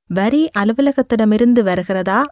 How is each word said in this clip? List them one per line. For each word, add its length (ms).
வரி 420
அலுவலகத்திடமிருந்து 1040
வருகிறதா 680